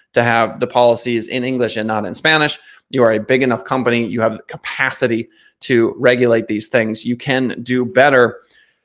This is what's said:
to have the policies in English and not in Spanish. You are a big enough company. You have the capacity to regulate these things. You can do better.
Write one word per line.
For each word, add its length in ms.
to 100
have 360
the 80
policies 600
in 160
English 340
and 80
not 200
in 100
Spanish. 420
You 140
are 80
a 80
big 240
enough 220
company. 400
You 160
have 160
the 60
capacity 840
to 360
regulate 500
these 200
things. 360
You 140
can 460
do 200
better. 540